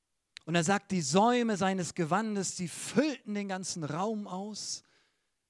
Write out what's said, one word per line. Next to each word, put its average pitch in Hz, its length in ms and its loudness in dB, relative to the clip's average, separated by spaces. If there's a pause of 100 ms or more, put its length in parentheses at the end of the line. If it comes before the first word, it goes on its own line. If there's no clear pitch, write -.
(460)
und 160 80 -2
er 170 100 4
sagt, 196 280 0
die 185 100 2
Säume 220 560 4
seines 190 380 0
Gewandes, 196 600 0
die 180 100 -2
füllten - 640 0
den 202 140 -4
ganzen 185 360 -6
Raum 196 440 -2
aus. 196 560 -8 (680)